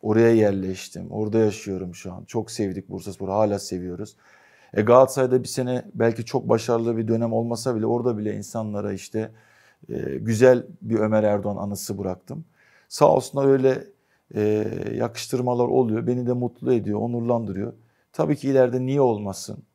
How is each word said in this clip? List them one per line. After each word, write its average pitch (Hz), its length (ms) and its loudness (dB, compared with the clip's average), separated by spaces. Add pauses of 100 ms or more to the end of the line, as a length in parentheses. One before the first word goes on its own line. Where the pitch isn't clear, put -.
Oraya 117 320 6
yerleştim, 95 760 0
orada 107 280 -2
yaşıyorum 95 560 -2
şu 92 180 -14
an. 92 120 -16
Çok 110 260 -6
sevdik 98 380 -6
Bursaspor'u, 95 420 -10
hala 101 280 2
seviyoruz. 90 560 -10 (580)
E, 104 80 2
Galatasaray'da 127 640 6
bir - 40 -10
sene 123 460 -4
belki 113 320 0
çok 120 240 -4
başarılı 117 480 2
bir 113 100 -2
dönem 113 260 0
olmasa 117 420 -2
bile 107 100 -2
orada 117 320 0
bile 107 180 -4
insanlara 104 580 -6
işte, 110 380 -8 (580)
e, 67 280 -8
güzel 117 480 6 (160)
bir 110 180 -2
Ömer 107 240 2
Erdoğan 104 340 0
anısı 101 400 -8
bıraktım. 98 480 -8 (440)
Sağ - 260 4
olsunlar 139 320 0
öyle, 131 360 4 (520)
e, 107 320 0 (280)
yakıştırmalar 120 680 -2
oluyor. 117 420 0
Beni 123 200 -2
de 123 60 0
mutlu 123 400 -2
ediyor, 104 260 0
onurlandırıyor. 117 720 -4 (400)
Tabii 156 220 0
ki 139 140 -6
ileride 127 360 4
niye 139 160 0
olmasın? 104 560 -2 (180)